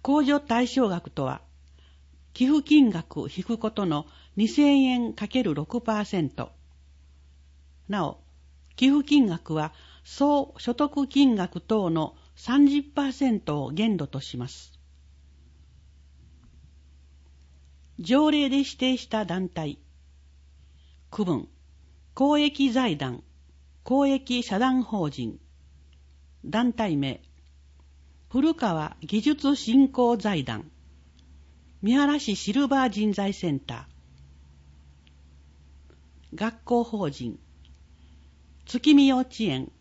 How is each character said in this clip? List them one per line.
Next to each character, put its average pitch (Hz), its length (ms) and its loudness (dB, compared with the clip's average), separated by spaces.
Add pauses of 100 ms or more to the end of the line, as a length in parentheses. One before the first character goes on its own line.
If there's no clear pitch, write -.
控 294 220 2
除 285 160 2
対 247 280 0
象 247 200 0
額 175 240 -6
と 139 140 -4
は、 131 160 -8 (920)
寄 254 140 0
付 285 160 2
金 285 260 6
額 165 400 -6
引 185 140 -10
く 233 140 -4
こ 220 120 -4
と 208 160 -4
の 151 200 -2 (320)
二 214 100 2
千 285 360 4
円 240 300 0
か 208 140 -8
け 254 160 0
る 165 100 0
六 156 280 -4
パ 214 180 -2
ー 202 60 -2
セ 185 160 -2
ン 139 80 -2
ト。 - 240 -10 (1400)
な 196 160 -4
お、 - 180 -10 (540)
寄 254 120 4
付 285 160 4
金 285 200 6
額 170 300 -4
は 156 180 -4 (320)
総 285 520 0
所 240 160 -6
得 285 320 -2
金 269 300 4
額 185 240 -4
等 208 300 -2
の 160 260 -2 (220)
三 277 300 4
十 285 160 2
パ 285 240 -4
ー 262 40 -4
セ 262 200 0
ン 208 100 0
ト 147 240 -4
を 123 60 -8
限 202 260 -2
度 143 100 -4
と 135 140 -8
し - 160 -12
ま 123 100 -8
す。 - 320 -20 (3250)
条 269 320 2
例 294 180 2
で 277 100 2
指 - 180 -4
定 254 180 0
し - 140 -12
た 214 160 -4
団 180 240 -4
体。 151 300 -8 (1300)
区 208 140 -4
分、 143 240 -4 (640)
公 285 240 2
益 285 340 0
財 226 240 0
団、 135 280 -8 (600)
公 277 240 2
益 262 360 -2
社 196 160 -4
団 254 240 2
法 180 260 -4
人。 123 300 -8 (1080)
団 226 260 0
体 208 240 -2
名、 139 240 -4 (1120)
古 302 240 2
川 170 480 -4
技 202 200 -2
術 285 340 2
振 262 340 4
興 240 260 2
財 190 280 -2
団、 120 260 -8 (1120)
三 220 140 2
原 285 240 2
市 208 160 -4
シ - 180 -6
ル 277 140 2
バ 269 180 2
ー 247 60 0
人 208 200 -2
材 196 220 -2
セ 175 160 -6
ン 139 100 -2
タ - 300 -14 (2500)
ー。 - 40 -18
学 226 280 -6
校 240 200 0
法 202 260 -4
人、 120 300 -10 (1300)
月 285 280 2
見 277 140 8
幼 262 100 4
稚 254 280 -4
園 131 360 -4